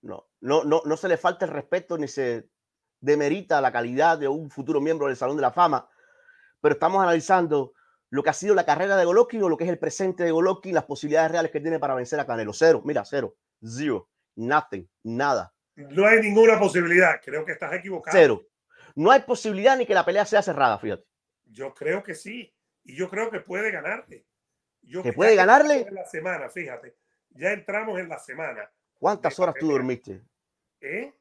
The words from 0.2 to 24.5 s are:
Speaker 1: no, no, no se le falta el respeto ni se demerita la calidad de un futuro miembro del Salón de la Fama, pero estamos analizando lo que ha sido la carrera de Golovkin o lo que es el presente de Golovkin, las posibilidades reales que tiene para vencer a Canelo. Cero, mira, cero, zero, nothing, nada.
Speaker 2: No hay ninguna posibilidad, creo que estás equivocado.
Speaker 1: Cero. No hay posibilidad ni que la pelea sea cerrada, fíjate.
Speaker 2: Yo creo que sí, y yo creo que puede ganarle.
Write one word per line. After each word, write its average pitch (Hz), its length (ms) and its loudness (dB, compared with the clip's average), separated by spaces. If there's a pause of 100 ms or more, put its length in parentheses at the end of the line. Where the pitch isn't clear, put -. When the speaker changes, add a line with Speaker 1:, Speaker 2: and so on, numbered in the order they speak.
Speaker 1:
no, 147 220 2
no, 151 200 2
no 151 140 -2
se 196 100 -6
le 170 100 2
falta 180 280 -2
el 156 60 -8
respeto 170 460 -6
ni 147 100 -6
se 120 420 -4 (500)
demerita 147 600 0
la 127 100 2
calidad 127 460 0
de 143 100 -4
un 147 220 -4
futuro 139 320 -4
miembro 151 260 -2
del 131 80 -2
Salón 131 200 -4
de 147 60 -2
la 127 100 2
Fama, 160 360 2 (760)
pero 147 120 4
estamos 185 300 2
analizando 170 720 2 (360)
lo 139 140 -4
que 156 60 2
ha 151 40 -2
sido 202 220 2
la 175 100 2
carrera 180 300 0
de 185 100 4
Golovkin 220 380 2
o 180 60 2
lo 151 80 0
que 170 80 -4
es 180 40 -2
el 165 80 -4
presente 180 460 -4
de 165 80 0
Golovkin, 180 420 0
las 156 120 0
posibilidades 151 460 -2
reales 165 200 -2
que 151 80 -6
tiene 160 180 -4
para 139 160 -2
vencer 127 260 -6
a 139 60 -6
Canelo. 113 280 -6
Cero, 156 320 4
mira, 139 200 -2
cero, 131 300 -6 (280)
zero, 117 460 -6 (260)
nothing, 113 520 -4 (160)
nada. 117 500 -4 (220)
Speaker 2:
No 143 320 0
hay 220 140 6
ninguna 220 360 6
posibilidad, 175 680 2
creo 151 220 -8
que 160 60 -10
estás 156 220 -10
equivocado. 180 440 -4
Speaker 1:
Cero. 131 300 6 (480)
No 165 160 4
hay 277 100 8
posibilidad 226 560 0
ni 247 80 -2
que 214 80 0
la 180 120 2
pelea 190 200 0
sea 196 160 2
cerrada, 139 380 0
fíjate. 104 240 -8 (420)
Speaker 2:
Yo 123 280 -14
creo 170 280 -6
que 190 140 -14
sí, - 360 -16 (320)
y 131 120 -20
yo 180 140 -6
creo 226 200 -6
que 202 120 -10
puede 208 300 -6
ganarle. 175 540 -12 (560)